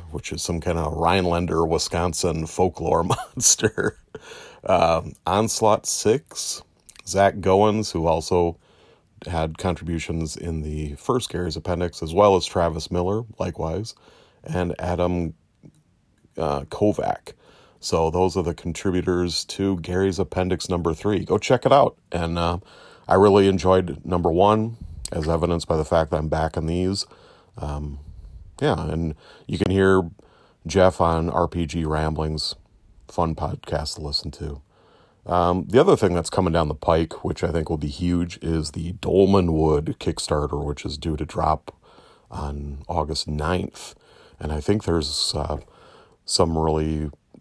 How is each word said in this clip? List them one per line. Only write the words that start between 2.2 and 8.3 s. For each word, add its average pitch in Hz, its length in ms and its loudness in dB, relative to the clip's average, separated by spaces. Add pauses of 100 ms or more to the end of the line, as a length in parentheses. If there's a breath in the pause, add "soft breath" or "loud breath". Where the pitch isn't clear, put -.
folklore 85 580 0
<laughs> - 0 -
monster. - 920 0 (640 loud breath)
Um, 82 480 2 (140)
Onslaught 107 580 2
Six, - 800 -2 (440)
Zach 98 280 4
Goins, 104 580 2
who 82 140 0
also 85 520 2 (680 soft breath)